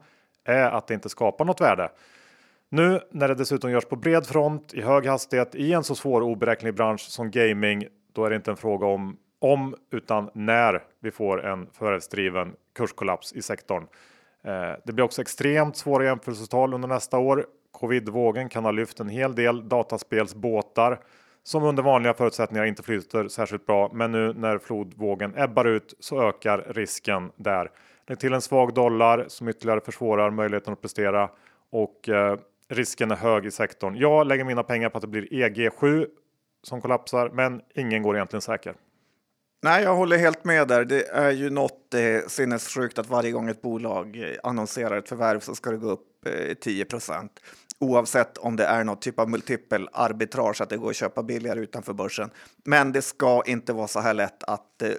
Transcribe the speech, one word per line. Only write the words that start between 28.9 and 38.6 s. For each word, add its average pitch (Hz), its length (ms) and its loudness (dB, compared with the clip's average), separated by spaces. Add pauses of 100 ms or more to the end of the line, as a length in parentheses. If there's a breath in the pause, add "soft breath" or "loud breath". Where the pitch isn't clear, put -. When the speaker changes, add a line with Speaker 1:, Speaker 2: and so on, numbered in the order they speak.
Speaker 1:
som - 200 -10
ytterligare 110 320 0
försvårar 107 500 0
möjligheten 107 420 -2
att - 80 -10
prestera, 101 500 0 (420 soft breath)
och, 110 360 -4
eh, 101 300 2 (300)
risken 117 420 -2
är 101 60 0
hög 107 300 2
i 104 40 -6
sektorn. 98 460 -6
Jag 147 300 2
lägger 135 180 0
mina 120 180 -2
pengar 113 260 -2
på 113 100 -6
att 101 40 -10
det 107 60 -10
blir 104 260 -6
E 123 140 2
G 113 220 0
sju 147 360 2 (560)
som 123 180 -12
kollapsar, 123 520 0
men 123 280 -2 (140)
ingen 110 280 -2
går 104 140 2
egentligen 101 260 -4
säker. 104 320 -6 (880)